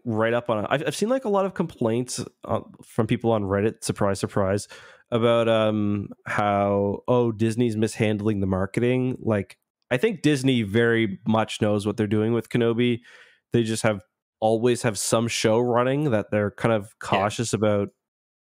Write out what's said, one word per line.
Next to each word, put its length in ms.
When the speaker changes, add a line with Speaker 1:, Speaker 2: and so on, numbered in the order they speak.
Speaker 1:
right 280
up 160
on. 180
I've, 200
I've 80
seen, 140
like, 160
a 40
lot 160
of 100
complaints, 680
uh, 160
from 240
people 240
on 120
Reddit, 400
surprise, 360
surprise, 480
about, 400
um, 600
how, 800
oh, 240
Disney's 440
mishandling 640
the 80
marketing. 720
Like, 380
I 60
think 260
Disney 400
very 640
much 340
knows 240
what 120
they're 100
doing 260
with 160
Kenobi. 520
They 100
just 200
have, 180
always 420
have 160
some 300
show 320
running 520
that 200
they're 200
kind 220
of 120
Speaker 2:
Yeah. 240
Speaker 1:
cautious 440
about, 360